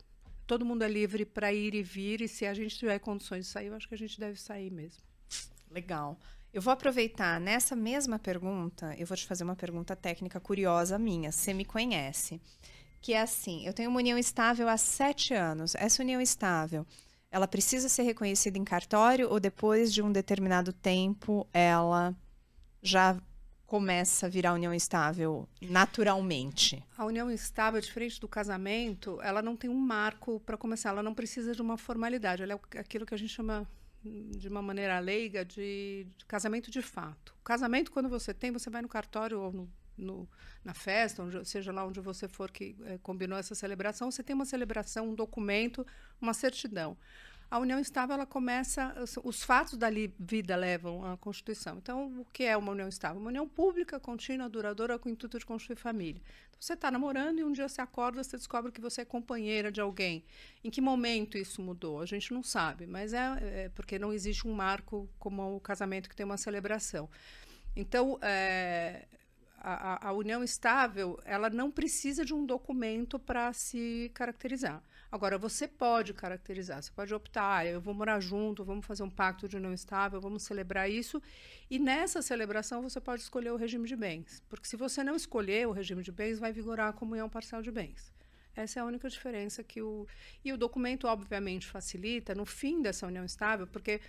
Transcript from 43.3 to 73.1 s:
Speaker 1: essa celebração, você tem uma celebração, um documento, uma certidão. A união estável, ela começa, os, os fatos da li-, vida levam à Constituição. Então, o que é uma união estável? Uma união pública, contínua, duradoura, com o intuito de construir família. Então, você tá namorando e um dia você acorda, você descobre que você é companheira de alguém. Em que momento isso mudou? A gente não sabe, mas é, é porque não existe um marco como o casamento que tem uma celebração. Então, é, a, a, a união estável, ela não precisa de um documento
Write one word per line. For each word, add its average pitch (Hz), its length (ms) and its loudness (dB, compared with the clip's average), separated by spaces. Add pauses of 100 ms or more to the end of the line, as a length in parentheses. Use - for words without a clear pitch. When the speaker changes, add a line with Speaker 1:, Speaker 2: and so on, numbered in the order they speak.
Speaker 1:
essa 196 180 -6
celebração, 202 560 -4
você 254 120 -8
tem 285 120 -4
uma 269 100 2
celebração, 226 640 -2
um 220 60 -4
documento, 220 720 0 (360)
uma 226 120 0
certidão. 208 640 -2 (540)
A 233 100 0
união 254 200 2
estável, 269 340 0
ela 277 120 -2
começa, 262 760 -2
os, 233 220 -6
os 233 180 -4
fatos 269 360 4
da 226 120 4
li-, 214 300 0
vida 185 380 0
levam 180 480 0
à 185 100 -4
Constituição. 202 640 -8
Então, 262 300 -6 (120)
o 247 140 -10
que 254 100 -2
é 220 140 4
uma 202 160 -2
união 196 160 -4
estável? 190 320 -6
Uma 220 80 -6
união 285 180 -2
pública, 349 540 2
contínua, 254 480 -6
duradoura, 220 500 -2
com - 80 -6
o 233 60 -2
intuito 226 260 -8
de - 60 -12
construir 226 320 -8
família. 190 440 -6 (280)
Então, - 100 -20
você - 160 -6
tá 294 160 -2
namorando 277 480 0
e 311 60 -2
um 294 80 0
dia 277 160 -2
você - 100 -8
acorda, 247 420 -2
você 262 140 -8
descobre 240 340 -4
que 233 120 -12
você 240 220 -6
é - 20 -6
companheira 220 640 -2
de 202 80 -4
alguém. 185 460 -2 (360)
Em 233 80 -6
que 262 120 -2
momento 233 560 2
isso 196 240 -6
mudou? 175 400 -6
A 175 40 -4
gente 202 280 -6
não 247 100 -4
sabe, 170 420 -2
mas 190 280 -6
é, 262 240 0 (260)
é 185 60 -8
porque 196 280 -8
não 208 140 -2
existe 208 340 -2
um 220 80 -2
marco 196 640 -2
como 196 380 -4
o 190 60 -8
casamento 190 480 -4
que - 80 -20
tem 208 80 -6
uma 202 100 -4
celebração. 202 760 -4 (680)
Então, 247 440 2
é, 185 840 0 (540)
a, 185 480 -4
a, - 20 -2
a - 20 0
união 214 320 0
estável, 233 840 2
ela 208 240 2
não 247 220 0
precisa 285 540 0
de 285 80 -2
um 294 120 0
documento 247 720 -2